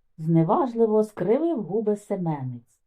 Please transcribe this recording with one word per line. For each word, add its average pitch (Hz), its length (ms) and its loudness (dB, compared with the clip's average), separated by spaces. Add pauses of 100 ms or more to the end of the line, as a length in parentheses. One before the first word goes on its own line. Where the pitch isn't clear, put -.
(180)
зневажливо 214 840 2
скривив 240 600 -2
губи 208 320 -2
Семенець. 139 920 -8